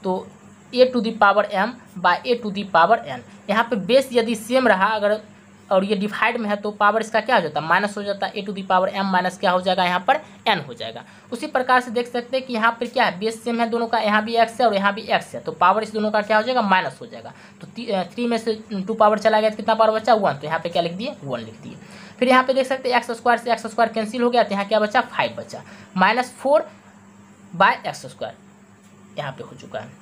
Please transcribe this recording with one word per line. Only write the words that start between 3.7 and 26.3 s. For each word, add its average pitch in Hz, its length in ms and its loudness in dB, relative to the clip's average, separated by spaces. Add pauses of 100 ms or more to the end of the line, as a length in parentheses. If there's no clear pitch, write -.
base 247 360 2
यदि 233 220 2
same 247 340 0
रहा 190 180 4
अगर 214 340 0 (520)
और 190 120 4
ये 208 100 0
divide 208 420 -2
में 214 120 -4
है 208 80 0
तो 208 140 -6
power 208 300 2
इसका 214 200 0
क्या 214 160 0
हो 190 60 4
जाता 151 180 -4
है, 156 80 -6
Minus 202 280 2
हो 208 60 -8
जाता 196 240 -4
है, - 80 -10
a 202 100 -8
to 208 80 -8
the 190 100 -8
power 190 280 2
m 196 140 -4
माइनस 180 340 0
क्या 190 120 2
हो 180 100 2
जाएगा, 185 240 0
यहाँ 180 240 0
पर 294 100 4 (300)
n 165 200 0
हो 120 60 -14
जाएगा। 113 300 -12 (280)
उसी 247 140 -8
प्रकार 254 340 2
से 247 100 -12
देख 240 180 -4
सकते 240 280 -6
हैं 254 100 -4
कि 247 80 -8
यहाँ 226 180 2
पर 233 140 -8
क्या 233 180 0
है, 175 140 -2
Base 220 260 -6
same 233 160 -4
है 226 100 0
दोनों 233 160 -2
का, 226 120 -2
यहाँ 214 260 0
भी 233 120 -4
x 226 240 2
है 240 60 4
और 208 80 2
यहाँ 196 200 2
भी 214 120 -10
x 185 180 0
है, - 160 -12
तो 160 120 -8
power 185 300 4
इस 214 100 -8
दोनों 214 180 -2
का 214 100 0
क्या 214 160 0
हो 214 60 4
जाएगा, 247 200 0
Minus 185 380 0
हो 123 60 -14
जाएगा। 117 260 -16 (280)
तो 160 60 -16
ती-, 233 240 -12
अ, 185 140 0
थ्री 240 220 -6
में 233 120 -2
से 226 160 -4 (180)
two 196 220 -6
power 214 240 4
चला 220 220 2
गया 220 100 2
तो 214 60 -12
कितना 220 180 -2
power 220 260 2
बचा, 226 140 2
वन, 190 200 0
तो 151 120 -10
यहाँ 160 120 -2
पे 170 100 -6
क्या 170 140 0
लिख 170 100 -2
दिए, 233 320 -8
वन 123 160 -6
लिख 110 220 -16
दिए। - 140 -18 (420)
फिर 247 100 2
यहाँ 262 160 6
पे 262 100 0
देख 262 120 0
सकते 269 220 -4
हैं 240 80 0
एक्स 240 140 -2
स्क्वायर 233 280 0
से 233 140 -2
X 226 140 -2
square 220 260 0
cancel 220 300 -4
हो 240 80 2
गया 240 120 4
तो 226 80 0
यहाँ 196 140 -2
क्या 214 160 2
बचा, 214 200 0
फ़ाइव 123 380 -4
बचा, - 240 -14 (340)
Minus 220 360 2